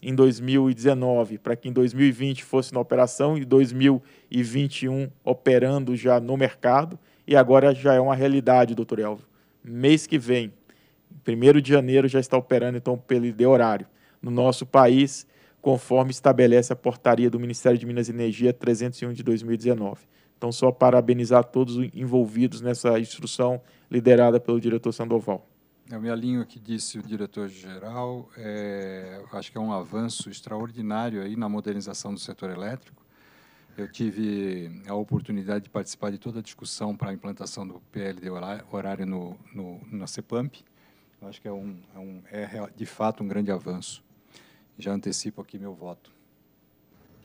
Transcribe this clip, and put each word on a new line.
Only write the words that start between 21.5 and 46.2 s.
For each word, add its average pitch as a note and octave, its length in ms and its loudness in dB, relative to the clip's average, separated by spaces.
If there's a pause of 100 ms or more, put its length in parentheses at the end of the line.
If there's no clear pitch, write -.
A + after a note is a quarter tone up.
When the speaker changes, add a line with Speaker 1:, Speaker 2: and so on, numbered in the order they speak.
Speaker 1:
os B2+ 180 -4
envolvidos A#2 640 0
nessa A#2+ 380 0
instrução B2 600 -4 (300)
liderada A#2+ 500 6
pelo A#2+ 220 -2
diretor A2+ 300 -2
Sandoval. A2+ 560 -4 (440)
Speaker 2:
Eu A2+ 80 -14
me A2+ 100 -8
alinho A#2+ 320 -4
ao A2+ 40 -8
que - 140 -20
disse A2 400 -10
o - 20 -12
diretor-geral. G2+ 1400 -12
É, G2 840 -12
eu G2+ 180 -14
acho - 120 -16
que - 60 -14
é A2 40 -8
um A2 120 -6
avanço G#2 560 -8
extraordinário A2 960 -8
aí G2+ 120 -10
na A2 140 -6
modernização G2+ 640 -8
do F#2+ 60 -12
setor - 320 -14
elétrico. G2+ 520 -14 (760)
Eu G2+ 140 -12
tive G2 960 -6
a G2+ 60 -10
oportunidade G#2 720 -6
de - 40 -20
participar G#2 420 -10
de G2 60 -10
toda A2+ 220 -12
a - 20 -12
discussão - 540 -12
para G2+ 140 -8
a F#2+ 40 -10
implantação G2 540 -14
do F2+ 140 -20 (100)
P G#2 100 -12
L F#2+ 180 -10
D F#2 100 -14
horá-, F#2 420 -12
horário F#2+ 340 -10
no, F2+ 300 -10 (180)
no, F2+ 260 -16 (120)
na G2 140 -12
cepamp. A#2+ 500 -10 (640)
Eu G2+ 60 -18
acho G2+ 140 -20
que - 60 -16
é G#2 40 -10
um, G2 240 -14 (200)
é F#2+ 40 -20
um, F#2+ 220 -18 (100)
é G#2 140 -12
real-, G2+ 300 -14
de A2 100 -14
fato A2 380 -6
um G#2 40 -8
grande G2+ 240 -6
avanço. F2+ 520 -10 (760)
Já G2 140 -10
antecipo G2+ 500 -8
aqui G2+ 160 -18
meu G2 160 -14
voto. F2 380 -20 (1120)